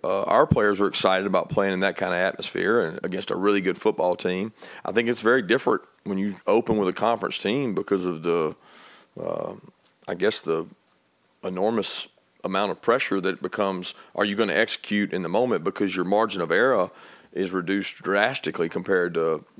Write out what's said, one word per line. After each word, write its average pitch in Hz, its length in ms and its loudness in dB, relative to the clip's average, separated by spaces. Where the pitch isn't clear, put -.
Uh, 98 200 0
our 139 240 6
players 101 340 4
are 98 60 4
excited 95 400 2
about 92 200 2
playing 98 260 2
in 92 80 -2
that 95 140 2
kind 92 180 -2
of 87 60 0
atmosphere 95 640 0
and 82 240 -4
against 92 240 -6
a - 60 -2
really 101 260 2
good 90 160 0
football 90 380 2
team. 92 360 -2
I - 80 -6
think 113 180 2
it's 120 120 -2
very 117 220 4
different 113 400 0
when 98 120 -4
you 98 200 -2
open 113 300 4
with 98 120 0
a 90 40 0
conference 104 440 -2
team 117 380 -2
because 95 280 0
of 80 200 -4
the, 85 320 0
uh, 50 320 -6
I 92 80 -6
guess, 98 260 0
the 80 240 -2
enormous 98 640 -2
amount 95 280 -2
of 78 100 -10
pressure 117 400 2
that 92 220 -4
becomes, 92 500 -2
are 104 100 2
you 101 100 -2
gonna 101 180 2
execute 104 600 0
in 92 80 -2
the 82 80 -4
moment? 104 340 0
Because 95 320 -2
your 90 100 0
margin 98 360 0
of 82 100 -2
error 104 380 4
is 90 180 -2
reduced 95 460 -2
drastically 98 720 0
compared 87 440 0
to, 80 300 0